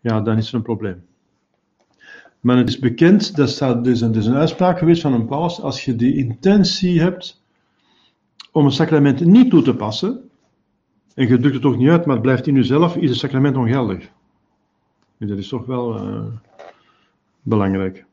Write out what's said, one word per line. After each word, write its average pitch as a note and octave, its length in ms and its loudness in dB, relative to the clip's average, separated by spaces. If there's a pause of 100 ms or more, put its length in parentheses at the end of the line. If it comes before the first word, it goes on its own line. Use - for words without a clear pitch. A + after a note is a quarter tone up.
ja, A2+ 200 -2
dan A2 160 -2
is A2 120 -4
er - 60 -14
een A2+ 80 -4
probleem. G2+ 400 -8 (1400)
Maar B2 160 2
het A#2+ 120 2
is - 100 -6
bekend, E3 580 2
dat C#3 120 0
staat, A#2+ 380 -2
er B2+ 60 2
is A2+ 80 0
een, A2+ 100 0
er A2 60 0
is G#2+ 100 -2
een A#2+ 80 0
uitspraak E3+ 440 0
geweest E3 240 2
van C#3+ 100 -2
een A2+ 140 -2
paus, D#3 340 -6
als C3+ 240 -8
je B2 120 -2
die B2 180 2
intentie F3+ 880 2
hebt - 420 -4 (1080)
om D3+ 120 4
een C3+ 80 4
sacrament D#3 520 2
niet A#3+ 260 8
toe E3+ 120 4
te B2+ 120 2
passen, F3+ 460 -6 (920)
en C3 140 -2
je B2 100 4
drukt C3 160 0
het B2 100 -6
ook B2+ 120 2
niet B2+ 120 2
uit, E3+ 160 4
maar C#3 100 0
het A2 100 -4
blijft C3 220 0
in D3 80 0
jezelf, D3 420 0
is E3 140 0
het A#2+ 80 -2
sacrament C3 380 -2
ongeldig. A#2 540 -4 (1080)
Dus G#2 100 -8
dat G2+ 100 -6
is G2 100 -10
toch A#2 180 -10
wel, A#2+ 300 -6
eh, G#2 280 -10 (1160)
belangrijk. F#2+ 680 -2